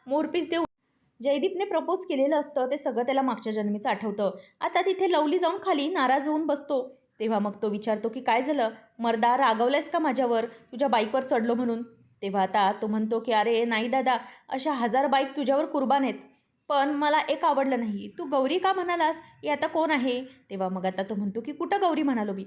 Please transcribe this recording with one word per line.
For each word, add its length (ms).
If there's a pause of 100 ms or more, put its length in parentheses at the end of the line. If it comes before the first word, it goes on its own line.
मोरपीस 440
देऊन 140 (560)
जयदीपने 440
प्रपोज 440
केलेलं 280
असतं, 300
ते 120
सगळं 280
त्याला 160
मागच्या 300
जन्मीचं 380
आठवतं. 400 (300)
आता 220
तिथे 300
लवली 260
जाऊन 240
खाली 260
नाराज 400
होऊन 180
बसतो. 360 (380)
तेव्हा 180
मग 240
तो 60
विचारतो 400
की, 120
"काय 220
झालं 280 (280)
मर्दा, 380
रागवलंयस 540
का 80
माझ्यावर, 460
तुझ्या 440
बाईकवर 340
चढलो 320
म्हणून?" 280 (400)
तेव्हा 200
आता 300
तो 140
म्हणतो 340
की, 120
"अरे 320
नाही 240
दादा, 280 (320)
अशा 240
हजार 340
बाईक 300
तुझ्यावर 280
कुर्बान 380
आहेत, 120 (540)
पण 220
मला 280 (100)
एक 160
आवडलं 340
नाही. 300 (100)
तू 60
गौरी 340
का 140
म्हणालास? 480 (220)
ही 60
आता 180
कोण 240
आहे?" 300 (300)
तेव्हा 180
मग 180
आता 160
तो 120
म्हणतो 260
की, 120
"कुठं 280
गौरी 220
म्हणालो 300
मी? 140